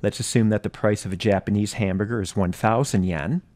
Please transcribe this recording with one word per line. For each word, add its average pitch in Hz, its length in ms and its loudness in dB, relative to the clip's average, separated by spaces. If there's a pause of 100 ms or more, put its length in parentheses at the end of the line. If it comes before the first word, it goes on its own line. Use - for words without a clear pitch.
Let's - 180 -2
assume 113 300 2
that 107 140 2
the - 80 -4
price - 340 0
of 92 80 -6
a 95 40 -6
Japanese 104 580 0
hamburger 104 480 -2
is - 120 -6
one 90 180 0
thousand 113 520 2
yen. 92 380 -2 (140)